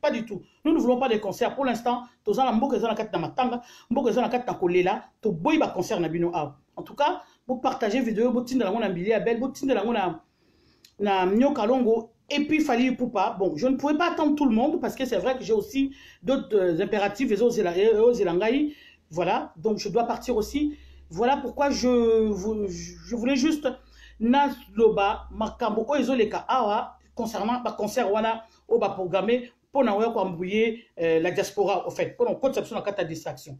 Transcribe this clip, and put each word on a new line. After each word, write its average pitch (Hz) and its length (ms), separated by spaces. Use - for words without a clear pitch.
pas 294 100
du 226 120
tout. 202 200
Nous 320 100
ne 311 60
voulons 247 200
pas 262 100
de 220 80
concert. 214 380
Pour 277 100
l'instant, 240 380
toza 214 200
na 254 80
mboka 240 260
eza 214 100
na 220 80
kati 220 160
na 180 80
matanga, 240 420
mboka 247 220
eza 240 100
na 214 80
kati 247 180
na 180 60
kolela, 180 500
to 214 100
boyi 196 260
ba 269 100
concert 185 320
na 165 100
bino. 170 240
Ah. 151 220
En - 60
tout 214 140
cas, 302 260
vous 247 120
partagez 233 420
vidéo, 226 320
vous 233 100
tindez 254 220
la 185 80
mona 220 160
mbili 180 220
ya 220 100
belle, 226 200
vous 254 100
tindez 269 240
la 202 100
mona 202 380
na 196 280
Nyoka 233 400
Longo, 233 460
et 285 160
puis 302 160
Fally 247 260
Ipupa. 233 500
Bon, 175 200
je 233 100
ne 262 80
pouvais 294 220
pas - 140
attendre 302 240
tout 294 100
le 226 100
monde 285 240
parce 226 160
que 269 100
c'est 240 120
vrai 247 200
que - 60
j'ai 196 100
aussi 269 380
d'autres, 214 320
euh, 180 260
impératifs, 202 500
et 202 100
aux, 240 100
et 202 460
aux 233 160
Elangai. 220 600
Voilà, 185 460
donc 208 220
je 208 100
dois 233 160
partir 233 320
aussi. 294 400
Voilà 240 280
pourquoi 277 320
je, 240 180
vous, 220 800
je 175 480
voulais 240 200
juste 294 320
Nazloba, 220 1120
Makambo, 214 580
Oezoleka, 254 500
Awa, 226 580
concernant, 226 460
bah, 226 160
concert, 208 340
Wana, 220 320
au, 226 100
bah, 202 120
programmé, 190 640
pour 269 120
n'avoir 226 300
pas 226 80
embrouiller, 190 640
euh, 165 200
la 180 120
diaspora, 190 560
au - 20
fait, - 280
pour 240 80
qu'on 208 100
conception 247 400
en 190 60
cas 202 100
de 185 160
distraction. 147 520